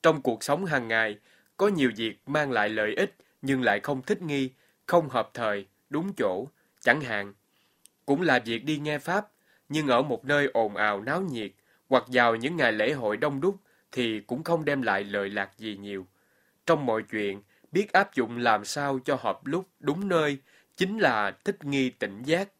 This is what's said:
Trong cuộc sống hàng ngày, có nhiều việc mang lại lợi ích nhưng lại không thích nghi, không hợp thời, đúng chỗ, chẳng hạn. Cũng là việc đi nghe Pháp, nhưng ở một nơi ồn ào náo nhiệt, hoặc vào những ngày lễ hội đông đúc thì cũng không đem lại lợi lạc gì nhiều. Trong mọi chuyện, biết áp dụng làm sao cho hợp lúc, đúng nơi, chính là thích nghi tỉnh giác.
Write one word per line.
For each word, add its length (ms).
Trong 180
cuộc 220
sống 220
hàng 220
ngày, 300
có 100
nhiều 300
việc 280
mang 260
lại 180
lợi 260
ích 200
nhưng 200
lại 180
không 220
thích 200
nghi, 280
không 240
hợp 240
thời, 320
đúng 280
chỗ, 300
chẳng 220
hạn. 320
Cũng 160
là 240
việc 200
đi 120
nghe 220
Pháp, 280
nhưng 180
ở 140
một 240
nơi 280
ồn 220
ào 260
náo 200
nhiệt, 300
hoặc 180
vào 280
những 220
ngày 140
lễ 220
hội 240
đông 240
đúc 160
thì 360
cũng 160
không 220
đem 160
lại 220
lợi 260
lạc 280
gì 200
nhiều. 300
Trong 200
mọi 260
chuyện, 300
biết 220
áp 220
dụng 220
làm 280
sao 400
cho 160
hợp 240
lúc, 240
đúng 280
nơi, 300
chính 220
là 320
thích 220
nghi 240
tỉnh 340
giác. 260